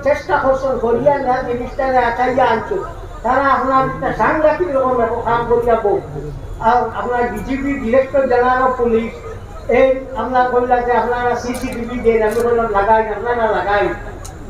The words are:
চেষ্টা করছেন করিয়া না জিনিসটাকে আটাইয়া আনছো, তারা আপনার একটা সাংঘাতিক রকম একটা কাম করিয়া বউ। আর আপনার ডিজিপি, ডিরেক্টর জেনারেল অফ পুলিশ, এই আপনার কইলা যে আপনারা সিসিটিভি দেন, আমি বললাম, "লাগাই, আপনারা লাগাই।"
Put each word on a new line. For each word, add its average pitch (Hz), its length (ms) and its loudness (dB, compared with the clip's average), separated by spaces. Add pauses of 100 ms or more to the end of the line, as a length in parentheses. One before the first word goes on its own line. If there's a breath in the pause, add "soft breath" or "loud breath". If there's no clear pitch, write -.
চেষ্টা 285 360 0
করছেন 262 400 0
করিয়া 247 400 2
না 254 240 0
জিনিসটাকে 254 560 -2
আটাইয়া 247 460 2
আনছো, 220 400 0 (380)
তারা 269 260 2
আপনার 262 360 2
একটা - 280 -4
সাংঘাতিক 302 640 0
রকম 254 240 2
একটা 233 240 -2
কাম 233 240 0
করিয়া 233 260 2
বউ। 208 260 0 (600)
আর 233 160 4 (180)
আপনার 240 380 -2
ডিজিপি, 262 480 -4
ডিরেক্টর 262 480 2
জেনারেল 254 340 2
অফ 254 140 2
পুলিশ, 226 360 0 (580)
এই 262 300 4 (160)
আপনার 247 340 0
কইলা 247 300 2
যে 240 120 0
আপনারা 240 440 0
সিসিটিভি 240 640 -6
দেন, 220 220 4
আমি 220 220 0
বললাম, 233 260 2
"লাগাই, 220 380 4
আপনারা 226 420 -2
লাগাই।" 196 380 0 (600)